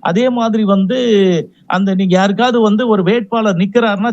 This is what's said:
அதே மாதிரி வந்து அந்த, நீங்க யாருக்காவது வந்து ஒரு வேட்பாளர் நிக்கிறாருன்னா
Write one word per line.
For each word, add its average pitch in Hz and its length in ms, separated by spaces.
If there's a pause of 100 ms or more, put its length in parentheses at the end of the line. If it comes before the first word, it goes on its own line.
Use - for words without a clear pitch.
அதே 233 300
மாதிரி 226 340
வந்து 196 340 (680)
அந்த, 196 280
நீங்க 185 220
யாருக்காவது 208 440
வந்து 220 280
ஒரு 208 140
வேட்பாளர் 214 540
நிக்கிறாருன்னா 202 560